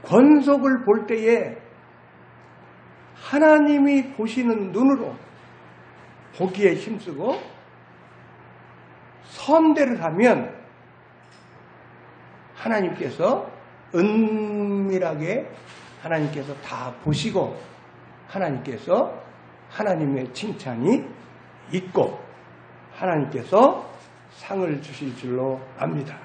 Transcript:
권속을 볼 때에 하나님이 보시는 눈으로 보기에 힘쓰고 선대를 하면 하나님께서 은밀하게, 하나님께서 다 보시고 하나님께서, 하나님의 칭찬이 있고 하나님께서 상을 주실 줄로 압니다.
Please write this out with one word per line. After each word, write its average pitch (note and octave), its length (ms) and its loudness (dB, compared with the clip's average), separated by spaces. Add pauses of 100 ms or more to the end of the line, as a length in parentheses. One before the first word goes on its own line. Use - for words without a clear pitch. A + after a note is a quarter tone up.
권속을 C4+ 800 6
볼 G#3+ 220 2
때에 A3 500 0 (1600)
하나님이 C#4+ 1000 4
보시는 A3 580 -2
눈으로 A3+ 440 2 (1200)
보기에 F#3 360 2
힘쓰고 F#3+ 640 -6 (1900)
선대를 C#4+ 800 2
하면 E3+ 500 2 (2000)
하나님께서 F3+ 920 -2 (460)
은밀하게, G3+ 1500 -2 (520)
하나님께서 D3 540 -4
다 B2+ 380 -12 (100)
보시고 D#3+ 520 -2 (720)
하나님께서, D#3 920 -4 (500)
하나님의 C#3+ 640 -4
칭찬이 D#3+ 720 -2 (680)
있고 - 480 -2 (720)
하나님께서 E3+ 960 0 (400)
상을 F3+ 520 -6
주실 C3+ 340 -10
줄로 C3 460 -6 (160)
압니다. D#3 480 -6